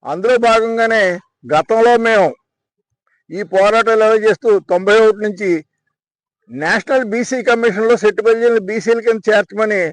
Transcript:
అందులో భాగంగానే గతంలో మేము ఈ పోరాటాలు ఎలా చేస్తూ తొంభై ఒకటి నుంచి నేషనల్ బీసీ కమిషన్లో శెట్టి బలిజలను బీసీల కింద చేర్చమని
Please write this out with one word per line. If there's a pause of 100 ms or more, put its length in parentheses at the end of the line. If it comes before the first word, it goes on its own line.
అందులో
భాగంగానే (500)
గతంలో
మేము (1000)
ఈ
పోరాటాలు
ఎలా
చేస్తూ
తొంభై
ఒకటి
నుంచి (1000)
నేషనల్
బీసీ
కమిషన్లో
శెట్టి
బలిజలను
బీసీల
కింద
చేర్చమని (120)